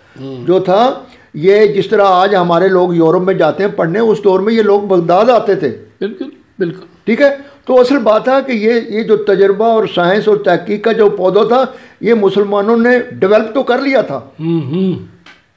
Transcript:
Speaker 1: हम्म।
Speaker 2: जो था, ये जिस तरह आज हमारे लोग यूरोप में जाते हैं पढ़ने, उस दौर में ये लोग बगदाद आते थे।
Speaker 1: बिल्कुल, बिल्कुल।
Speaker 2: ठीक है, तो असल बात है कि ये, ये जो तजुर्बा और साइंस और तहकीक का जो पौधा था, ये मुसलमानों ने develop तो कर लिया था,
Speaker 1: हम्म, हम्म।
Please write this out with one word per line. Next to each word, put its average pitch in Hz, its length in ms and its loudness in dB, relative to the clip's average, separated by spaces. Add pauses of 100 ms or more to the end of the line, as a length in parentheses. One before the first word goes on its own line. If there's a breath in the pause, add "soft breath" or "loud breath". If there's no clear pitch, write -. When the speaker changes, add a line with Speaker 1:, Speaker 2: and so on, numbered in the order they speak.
(200)
Speaker 1:
हम्म। 131 260 -14
Speaker 2:
जो 180 160 2
था, 208 460 0 (280 loud breath)
ये 196 320 2
जिस 180 220 -2
तरह 208 140 2
आज 196 320 2
हमारे 175 340 2
लोग 180 260 0
यूरोप 165 280 2
में 185 140 -2
जाते 165 260 0
हैं 202 120 -4
पढ़ने, 170 240 -2
उस 220 240 0
दौर 190 180 2
में 220 120 -2
ये 226 100 0
लोग 202 240 0
बगदाद 185 420 2
आते 220 260 2
थे। 143 140 -4
Speaker 1:
बिल्कुल, 220 600 -10 (280)
बिल्कुल। 170 240 -6 (240)
Speaker 2:
ठीक 233 140 0
है, 277 240 0 (220 loud breath)
तो 254 60 0
असल 254 240 4
बात 220 300 0
है 269 140 2
कि 262 120 -6
ये, 226 380 0
ये 220 120 -4
जो 208 140 2
तजुर्बा 196 500 0
और 220 200 0
साइंस 185 400 0
और 208 180 0
तहकीक 190 380 -2
का 226 100 0
जो 202 160 2
पौधा 190 340 0
था, 247 320 0 (280 loud breath)
ये 220 100 2
मुसलमानों 202 640 0
ने 247 220 2
develop 214 560 0
तो 269 80 0
कर 262 180 -2
लिया 269 220 0
था, - 360 -10
Speaker 1:
हम्म, 165 220 -2
हम्म। 165 380 -4 (580)